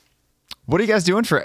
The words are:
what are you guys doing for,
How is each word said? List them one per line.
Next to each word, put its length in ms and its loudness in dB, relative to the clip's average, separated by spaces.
what 160 0
are 20 0
you 60 0
guys 160 0
doing 180 2
for, 220 0